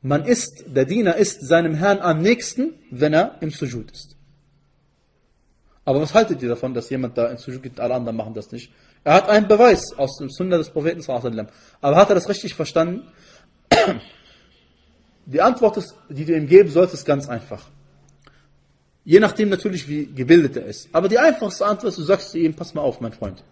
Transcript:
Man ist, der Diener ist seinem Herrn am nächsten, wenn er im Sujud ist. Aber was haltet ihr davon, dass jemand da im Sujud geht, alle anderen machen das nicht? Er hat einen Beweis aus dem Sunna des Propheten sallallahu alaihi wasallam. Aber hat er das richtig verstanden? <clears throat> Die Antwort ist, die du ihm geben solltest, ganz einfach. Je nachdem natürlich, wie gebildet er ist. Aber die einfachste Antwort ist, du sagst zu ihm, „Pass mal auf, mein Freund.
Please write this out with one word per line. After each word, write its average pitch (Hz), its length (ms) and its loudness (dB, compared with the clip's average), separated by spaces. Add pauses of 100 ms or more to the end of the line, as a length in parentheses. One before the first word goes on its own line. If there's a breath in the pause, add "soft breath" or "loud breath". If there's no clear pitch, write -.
Man 147 220 -2
ist, - 440 -2
der 135 160 0
Diener 185 320 0
ist 202 240 -2
seinem 160 340 0
Herrn 196 260 0
am 165 200 -2
nächsten, 240 540 -2 (160)
wenn 147 220 -2
er 160 280 0
im 156 100 -8
Sujud 120 400 -10
ist. - 260 -20 (1700)
Aber 139 160 0
was 156 140 -6
haltet 202 280 2
ihr 120 60 -4
davon, 123 260 -6
dass 117 160 -8
jemand 127 260 -6
da 117 120 0
im 120 100 -8
Sujud 127 240 -16
geht, 123 180 -16
alle 120 140 -4
anderen 117 220 -6
machen 110 180 -10
das 107 180 -14
nicht? 120 180 -18 (320 soft breath)
Er 147 120 2
hat 190 140 4
einen 208 200 4
Beweis 214 480 4
aus 135 220 -4
dem 139 120 -12
Sunna 180 280 -2
des 156 120 -6
Propheten 165 300 -4
sallallahu 123 260 -8
alaihi 113 120 -6
wasallam. 107 160 -12 (260 soft breath)
Aber 143 160 2
hat 196 120 8
er 202 80 4
das 175 120 -2
richtig 202 260 -8
verstanden? 170 500 -4 (680 soft breath)
<clears throat> - 60 6 (1500 soft breath)
Die 147 140 -2
Antwort 226 360 2
ist, - 200 -10 (120)
die 147 160 -10
du 165 120 0
ihm 151 100 -2
geben 180 240 8
solltest, 165 340 0
ganz 139 240 -2
einfach. 117 360 -12 (1400 soft breath)
Je 165 140 6
nachdem 214 300 2
natürlich, 185 400 -6
wie 147 180 -6
gebildet 139 500 4
er 85 100 -8
ist. - 260 -16
Aber 180 160 0
die 220 100 2
einfachste 247 480 0
Antwort 208 240 -4
ist, - 80 -12
du 170 40 -8
sagst 185 280 -2
zu 165 80 -8
ihm, 160 160 0
„Pass - 200 -14
mal 151 80 -6
auf, 131 180 -4
mein 117 120 -10
Freund. 95 400 -12